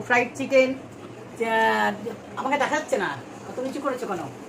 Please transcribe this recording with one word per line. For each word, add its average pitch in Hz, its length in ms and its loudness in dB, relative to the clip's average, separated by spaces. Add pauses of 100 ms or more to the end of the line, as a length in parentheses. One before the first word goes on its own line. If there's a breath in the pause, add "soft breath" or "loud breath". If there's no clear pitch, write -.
ফ্রাইড 247 300 4
চিকেন, 262 360 6
আহ, 220 1160 0 (480)
আমাকে 269 180 2
দেখা 262 220 2
যাচ্ছে 285 180 0
না, 180 120 0 (400)
অত - 100 -10
নিচু 262 260 -4
করেছো 247 240 -2
কেন? 175 120 -4 (280)